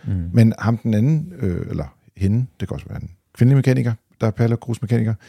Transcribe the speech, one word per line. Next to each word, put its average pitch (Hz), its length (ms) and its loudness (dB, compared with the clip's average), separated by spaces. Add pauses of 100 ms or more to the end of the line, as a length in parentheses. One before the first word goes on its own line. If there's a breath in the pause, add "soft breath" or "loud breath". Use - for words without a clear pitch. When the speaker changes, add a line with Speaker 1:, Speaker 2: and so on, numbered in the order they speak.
Speaker 1:
Mm. 90 260 -4
Speaker 2:
Men 113 260 6
ham 110 180 0
den 113 160 -2
anden, 151 460 0
øh, 87 300 -2
eller - 260 -8 (200)
hende, 104 300 0 (140)
det - 80 -6
kan - 80 -8
også - 140 -12
være 67 120 -12
en - 80 -12 (240)
kvindelig 127 220 4
mekaniker, 127 380 2 (280)
der 113 60 2
er 110 40 0
perlegrusmekaniker, 113 840 -2 (160 soft breath)